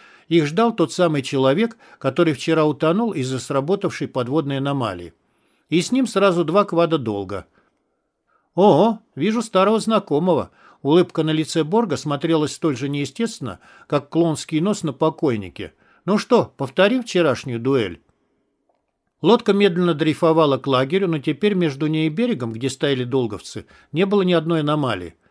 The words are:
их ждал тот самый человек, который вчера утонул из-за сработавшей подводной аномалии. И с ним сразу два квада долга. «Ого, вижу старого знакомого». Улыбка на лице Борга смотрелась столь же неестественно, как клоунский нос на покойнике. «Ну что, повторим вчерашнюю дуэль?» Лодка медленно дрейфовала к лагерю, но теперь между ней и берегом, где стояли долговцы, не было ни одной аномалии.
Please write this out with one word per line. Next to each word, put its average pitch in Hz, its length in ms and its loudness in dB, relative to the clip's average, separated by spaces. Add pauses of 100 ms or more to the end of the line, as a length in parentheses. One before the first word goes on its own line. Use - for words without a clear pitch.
(300)
их 160 160 4
ждал 220 300 0
тот 165 160 0
самый 139 300 0
человек, 143 560 0 (220)
который 139 340 2
вчера 160 320 0
утонул 175 460 0
из-за 127 280 -4
сработавшей 143 680 -2
подводной 139 500 -2
аномалии. 117 560 -4 (560)
И 170 120 2
с - 100 -6
ним 254 160 2
сразу 190 380 2
два 196 200 2
квада 165 320 0
долга. 101 480 -6 (1120)
«Ого, 202 440 4 (160)
вижу 214 260 -2
старого 208 380 2
знакомого». 170 720 0 (300)
Улыбка 165 420 2
на 156 80 0
лице 156 320 -2
Борга 180 320 0
смотрелась 151 580 -2
столь 151 220 -2
же 135 140 -6
неестественно, 143 680 -6 (280)
как 143 220 -2
клоунский 160 500 0
нос 196 240 -2
на 151 80 -4
покойнике. 120 800 -2 (320)
«Ну 202 120 2
что, 196 400 0
повторим 208 460 0
вчерашнюю 139 560 -2
дуэль?» 117 420 -2 (1200)
Лодка 202 300 4
медленно 180 400 2
дрейфовала 156 640 2
к 123 100 -8
лагерю, 139 400 0
но 160 120 -2
теперь 156 340 -2
между 156 340 -2
ней 156 200 -2
и - 20 0
берегом, 151 420 -4
где 120 180 -6
стояли 131 360 -2
долговцы, 120 600 -4 (280)
не 175 120 0
было 196 180 2
ни 180 100 2
одной 165 260 0
аномалии. 131 560 -2 (160)